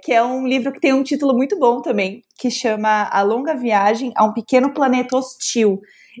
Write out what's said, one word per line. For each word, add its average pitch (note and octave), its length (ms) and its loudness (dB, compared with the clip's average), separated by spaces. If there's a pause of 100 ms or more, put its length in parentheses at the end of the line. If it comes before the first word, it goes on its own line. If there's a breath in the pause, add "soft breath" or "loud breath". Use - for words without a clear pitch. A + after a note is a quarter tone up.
que D#4+ 80 -2
é A#3 100 4
um C4 240 -2
livro B3 260 0
que - 80 -18
tem C4+ 120 2
um C4+ 100 2
título C#4 320 0
muito C#4 240 0
bom B3 220 2
também, G3+ 420 -4 (160)
que B3 120 -2
chama G#3+ 600 -2
A G3+ 120 0
Longa C4 340 0
Viagem A3+ 600 0
a G#3 80 4
um G#3+ 80 0
Pequeno B3+ 420 0
Planeta B3+ 420 0
Hostil. A3 640 0 (400 loud breath)